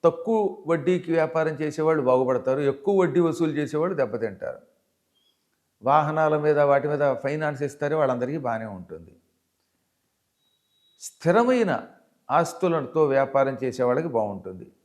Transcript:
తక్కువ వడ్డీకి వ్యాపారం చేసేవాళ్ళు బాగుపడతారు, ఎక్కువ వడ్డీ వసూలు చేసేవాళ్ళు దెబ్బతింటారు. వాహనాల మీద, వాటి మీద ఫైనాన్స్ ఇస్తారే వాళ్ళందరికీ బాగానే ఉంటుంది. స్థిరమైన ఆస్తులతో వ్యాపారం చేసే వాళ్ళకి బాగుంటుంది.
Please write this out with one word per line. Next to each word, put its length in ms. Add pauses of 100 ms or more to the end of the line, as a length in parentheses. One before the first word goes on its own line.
తక్కువ 380 (240)
వడ్డీకి 460
వ్యాపారం 440
చేసేవాళ్ళు 480
బాగుపడతారు, 640
ఎక్కువ 300
వడ్డీ 280
వసూలు 320
చేసేవాళ్ళు 420
దెబ్బతింటారు. 640 (1200)
వాహనాల 540
మీద, 260
వాటి 260
మీద 180 (100)
ఫైనాన్స్ 460
ఇస్తారే 380
వాళ్ళందరికీ 400
బాగానే 300
ఉంటుంది. 440 (1900)
స్థిరమైన 680 (580)
ఆస్తులతో 800
వ్యాపారం 500
చేసే 260
వాళ్ళకి 340
బాగుంటుంది. 500 (180)